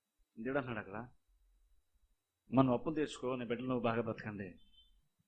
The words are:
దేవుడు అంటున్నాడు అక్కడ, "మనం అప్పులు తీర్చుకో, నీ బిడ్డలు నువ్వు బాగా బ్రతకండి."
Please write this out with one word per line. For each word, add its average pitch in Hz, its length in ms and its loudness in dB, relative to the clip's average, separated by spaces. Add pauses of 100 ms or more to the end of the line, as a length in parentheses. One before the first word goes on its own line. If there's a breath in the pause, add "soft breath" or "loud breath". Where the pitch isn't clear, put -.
(420)
దేవుడు 131 160 0
అంటున్నాడు 117 300 -2
అక్కడ, 110 200 -8 (1500)
"మనం 131 200 8
అప్పులు 151 220 0
తీర్చుకో, 131 400 -2
నీ 123 100 -4
బిడ్డలు 120 220 -2
నువ్వు 127 160 0
బాగా 117 180 4
బ్రతకండి." 101 540 -6 (720)